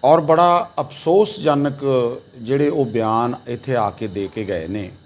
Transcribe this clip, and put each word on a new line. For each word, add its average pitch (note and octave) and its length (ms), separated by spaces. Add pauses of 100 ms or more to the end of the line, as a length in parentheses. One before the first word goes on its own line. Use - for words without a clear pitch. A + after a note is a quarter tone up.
ਔਰ D#3 180
ਬੜਾ E3+ 500 (100)
ਅਫਸੋਸਜਨਕ C#3+ 1040 (540)
ਜਿਹੜੇ C#3 300
ਉਹ C#3+ 160
ਬਿਆਨ A2+ 500 (120)
ਇੱਥੇ B2 300
ਆ G#2+ 140
ਕੇ G#2+ 160
ਦੇ G2 280
ਕੇ A2 100
ਗਏ F2+ 220
ਨੇ। F#2+ 240 (160)